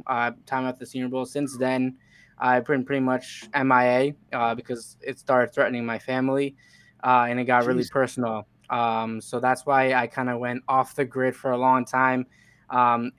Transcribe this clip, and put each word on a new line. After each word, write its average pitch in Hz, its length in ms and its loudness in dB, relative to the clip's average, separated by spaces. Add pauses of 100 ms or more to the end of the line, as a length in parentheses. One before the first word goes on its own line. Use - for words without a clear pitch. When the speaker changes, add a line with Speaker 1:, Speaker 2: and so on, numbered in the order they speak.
Speaker 1:
uh, 120 240 -2 (160)
time 131 180 -4
at 127 140 -6
the 127 80 -14
Senior 127 220 -8
Bowl. 127 160 -4
Since 135 320 -6
then, 127 400 -2 (420)
I've 127 260 2
been 135 180 0
pretty 139 180 -2
much 127 520 -4
M 135 180 2
I 127 140 6
A, 131 300 2 (180)
uh, 117 220 0
because 120 460 -12
it 131 180 -12
started 123 340 0
threatening 123 320 0
my 117 140 -6
family, 135 560 -2 (480)
uh, 123 260 4
and 123 100 -2
it 123 60 -4
got 123 220 4
really 123 160 0
Speaker 2:
Jeez. - 80 -12
Speaker 1:
personal. 117 560 -2 (240)
Um, 113 500 -2
so - 180 -8
that's 127 280 0
why 131 260 4
I 123 140 2
kinda 127 280 -4
went 123 320 -6
off 131 280 0
the 143 100 -2
grid 127 300 -2
for 135 160 -4
a 123 60 0
long 127 280 2
time. 127 400 0 (460)
Um, 120 480 2